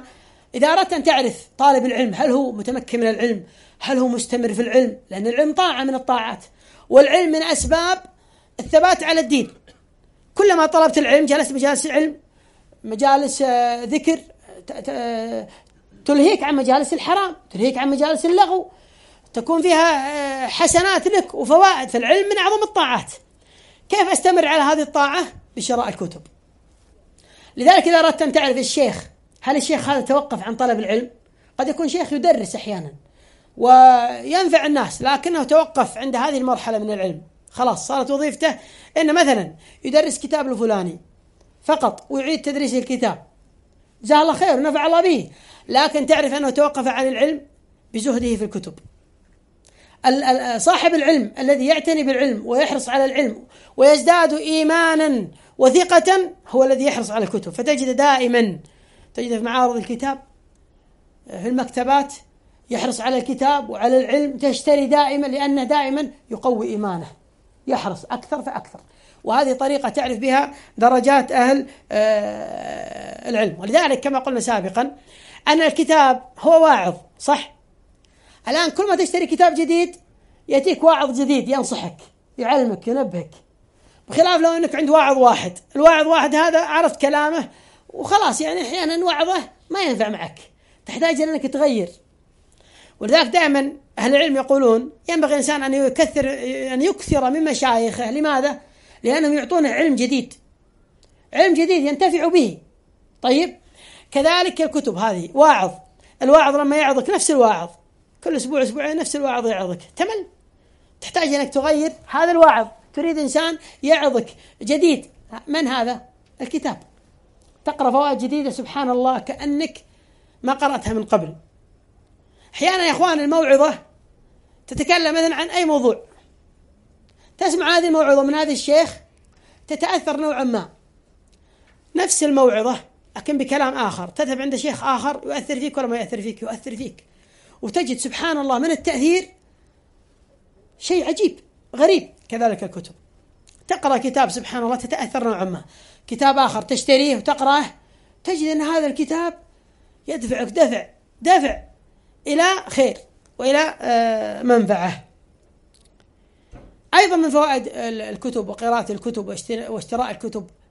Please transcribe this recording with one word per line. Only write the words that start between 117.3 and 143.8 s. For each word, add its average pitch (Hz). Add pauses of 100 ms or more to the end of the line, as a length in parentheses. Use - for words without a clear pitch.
تقرأ 285
فوائد 277
جديدة 269
سبحان 262
الله 247
كأنك 294 (580)
ما 254
قرأتها 277
من 214
قبل. 165 (1200)
أحيانا 359
يا 311
إخوان 320
الموعظة 285 (880)
تتكلم 320
مثلا 330
عن 320
أي 359
موضوع، 269 (1400)
تسمع 349
هذه 339
الموعظة 285
من 285
هذا 302
الشيخ 302 (680)
تتأثر 311
نوعا 294
ما، 226 (1300)
نفس 349
الموعظة 254 (360)
لكن 294
بكلام 269
آخر، 185
تذهب 262
عند 269
شيخ -
آخر 269
يؤثر 277
فيك 277
ولا 262
ما 233
يؤثر 214
فيك؟ 214
يؤثر 226
فيك، - (580)
وتجد 247
سبحان 311
الله 269
من 320
التأثير 330 (1500)
شيء 349
عجيب 359 (360)
غريب. 302 (100)
كذلك 226
الكتب، 185 (760)
تقرأ 294